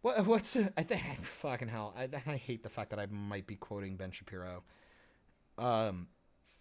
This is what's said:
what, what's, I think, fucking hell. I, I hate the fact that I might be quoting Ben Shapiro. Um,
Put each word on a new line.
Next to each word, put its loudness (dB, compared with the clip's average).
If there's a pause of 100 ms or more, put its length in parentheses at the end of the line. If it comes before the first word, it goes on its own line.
what, 6
what's, 6
I 4
think, 2 (180)
fucking -4
hell. -4
I, -2
I -2
hate -4
the -10
fact -6
that -2
I -2
might -4
be -8
quoting -6
Ben -6
Shapiro. -10 (920)
Um, 2 (520)